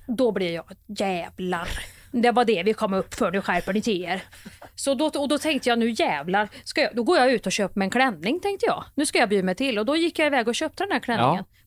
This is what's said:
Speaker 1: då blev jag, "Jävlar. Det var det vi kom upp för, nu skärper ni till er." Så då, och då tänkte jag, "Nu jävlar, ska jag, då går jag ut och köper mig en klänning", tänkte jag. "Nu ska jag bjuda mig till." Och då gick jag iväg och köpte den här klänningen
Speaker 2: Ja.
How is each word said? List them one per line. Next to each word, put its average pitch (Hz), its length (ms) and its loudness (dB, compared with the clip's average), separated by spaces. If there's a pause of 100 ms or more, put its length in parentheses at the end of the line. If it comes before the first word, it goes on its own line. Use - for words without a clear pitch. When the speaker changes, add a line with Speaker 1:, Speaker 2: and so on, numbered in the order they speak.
Speaker 1:
då 233 260 2
blev 185 180 -2
jag, 165 140 -6 (340)
"Jävlar. 180 680 -4 (440)
Det 240 180 4
var 240 140 4
det 202 180 2
vi 214 120 2
kom 208 200 -2
upp 190 200 -2
för, 202 160 0
nu 190 100 -2
skärper 185 320 -2
ni 208 100 0
till 180 220 -2
er." 180 180 -6 (520)
Så 277 200 -2
då, 277 120 0
och 285 220 -2
då 285 100 2
tänkte 294 300 -2
jag, 240 100 2
"Nu 233 120 2
jävlar, 196 580 0 (160)
ska - 160 -2
jag, - 160 0
då 240 60 -2
går 339 160 4
jag 254 140 6
ut 226 140 0
och 190 60 -2
köper 202 260 -2
mig 190 80 0
en 190 40 -2
klänning", 240 500 0
tänkte 403 260 -2
jag. - 180 -2 (100)
"Nu 302 120 0
ska - 120 0
jag 240 100 4
bjuda 190 160 2
mig 185 100 0
till." 254 240 -2
Och 214 80 0
då 285 100 2
gick 330 220 0
jag 311 80 2
iväg 262 220 2
och 240 60 0
köpte 311 300 -4
den 392 80 -4
här 262 80 0
klänningen 143 360 2
Speaker 2:
Ja. 196 80 -6 (220)